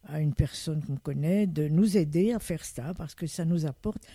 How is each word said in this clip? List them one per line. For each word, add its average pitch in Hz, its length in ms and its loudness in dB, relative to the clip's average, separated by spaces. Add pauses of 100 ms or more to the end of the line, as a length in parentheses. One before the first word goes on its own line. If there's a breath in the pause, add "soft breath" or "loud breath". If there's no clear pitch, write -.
à 151 160 -6
une 151 120 2
personne 151 500 -2
qu'on 135 140 -4
connaît, 156 500 0
de 151 220 0
nous 190 300 4
aider 170 340 2
à 220 60 -2
faire - 260 -6
ça, 147 300 -8
parce 175 200 -10
que 170 120 -8
ça 165 180 -4
nous 165 220 2
apporte - 360 -6 (120 loud breath)